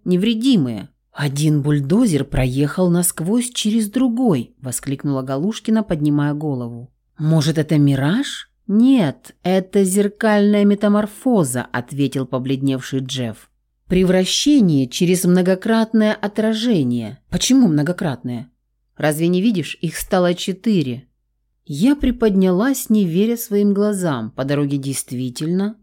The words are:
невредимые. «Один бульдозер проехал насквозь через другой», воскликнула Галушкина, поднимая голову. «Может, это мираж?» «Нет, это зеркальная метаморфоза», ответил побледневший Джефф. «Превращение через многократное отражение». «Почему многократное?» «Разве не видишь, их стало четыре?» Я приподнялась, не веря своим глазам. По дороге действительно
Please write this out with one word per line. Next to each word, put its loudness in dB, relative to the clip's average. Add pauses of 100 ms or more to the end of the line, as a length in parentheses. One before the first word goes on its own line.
невредимые. 0 (240)
«Один 0
бульдозер 0
проехал 0
насквозь -2
через -2
другой», 0
воскликнула -6
Галушкина, -2
поднимая 0
голову. -6 (280)
«Может, 2
это 0
мираж?» 0 (160)
«Нет, 2
это 0
зеркальная 2
метаморфоза», 0
ответил -4
побледневший -4
Джефф. -8 (380)
«Превращение 2
через 0
многократное 2
отражение». -2 (120)
«Почему 2
многократное?» -2 (460)
«Разве 0
не 2
видишь, -2
их -6
стало 0
четыре?» -2 (640)
Я 2
приподнялась, 0
не 2
веря 0
своим 0
глазам. -2
По -6
дороге 0
действительно -4